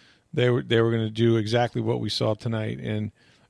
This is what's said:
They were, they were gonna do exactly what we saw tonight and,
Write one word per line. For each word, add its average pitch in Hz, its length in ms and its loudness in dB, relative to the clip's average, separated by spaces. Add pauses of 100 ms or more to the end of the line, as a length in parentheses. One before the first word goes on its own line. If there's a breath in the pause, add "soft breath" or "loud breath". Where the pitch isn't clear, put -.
(340 soft breath)
They 123 160 2
were, 123 120 2
they 120 200 2
were 117 100 2
gonna 113 180 -2
do 113 280 4
exactly 113 440 0
what 117 180 -2
we 110 100 -4
saw 110 260 -2
tonight 113 440 -6
and, 107 320 -4 (380 soft breath)